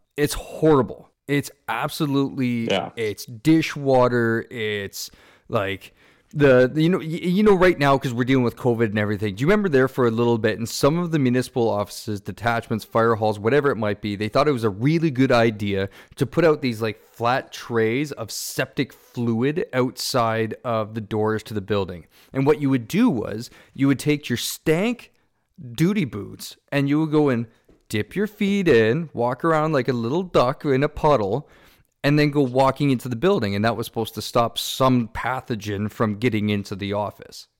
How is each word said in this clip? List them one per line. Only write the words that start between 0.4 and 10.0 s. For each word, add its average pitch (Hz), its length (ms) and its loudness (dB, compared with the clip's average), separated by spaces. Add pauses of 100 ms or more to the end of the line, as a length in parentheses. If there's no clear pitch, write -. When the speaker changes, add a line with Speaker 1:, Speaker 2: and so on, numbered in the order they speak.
Speaker 1:
It's 139 240 -2 (180)
absolutely, 131 1000 -2
Speaker 2:
Yeah. 92 260 -2
Speaker 1:
it's 107 300 -6
dishwater. 123 1200 2
It's 104 600 -6 (380)
like 98 460 -6 (380)
the, 127 400 6
the, 156 100 0
you 160 80 4
know, 185 80 2
y-, 123 60 -8
you 175 380 -2
know, 214 120 6
right 180 240 4
now, 139 180 4
'cause 131 160 -4
we're 120 120 -2
dealing 127 200 2
with 117 120 -2
covid 117 300 2
and 104 120 -2
everything. 104 360 -2
Do 98 60 -10
you 131 60 0
remember 202 220 2
there 135 200 4
for 127 180 0